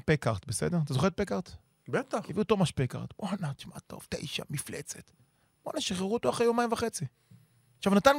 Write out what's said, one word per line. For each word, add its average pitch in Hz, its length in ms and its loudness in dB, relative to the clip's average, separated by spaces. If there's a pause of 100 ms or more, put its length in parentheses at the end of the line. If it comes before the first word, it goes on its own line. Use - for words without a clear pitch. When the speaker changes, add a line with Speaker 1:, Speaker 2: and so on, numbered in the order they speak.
Speaker 1:
פקארט, 117 420 0
בסדר? 156 380 -2
אתה 135 80 -4
זוכר 135 140 2
את 180 100 -2
פקארט? 196 340 -4 (360)
Speaker 2:
בטח. 190 300 -2 (120)
Speaker 1:
הביאו 185 140 -2
תומש 196 280 2
פקארט. 127 480 -4
בואנה, 180 340 -4
תשמע - 260 -16
טוב, - 300 -16
תשע, - 400 -6
מפלצת. - 640 -10 (520)
בואנה, - 180 -6
שחררו 190 320 -2
אותו 240 160 0
אחרי 233 160 2
יומיים 233 260 2
וחצי. 220 340 -2 (720)
עכשיו, 196 180 4
נתן 277 240 8